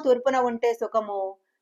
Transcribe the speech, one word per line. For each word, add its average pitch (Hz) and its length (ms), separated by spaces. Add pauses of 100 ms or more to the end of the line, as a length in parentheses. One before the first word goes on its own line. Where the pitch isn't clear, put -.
తూర్పున 254 320
ఉంటే 240 380
సుఖము, 208 640 (260)